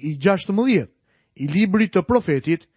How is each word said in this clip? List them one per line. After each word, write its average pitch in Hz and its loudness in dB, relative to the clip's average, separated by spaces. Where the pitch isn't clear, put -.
i 151 -6
gjashtëmbëdhjetë 196 0
i 143 -4
librit 208 2
të 185 2
profetit 165 0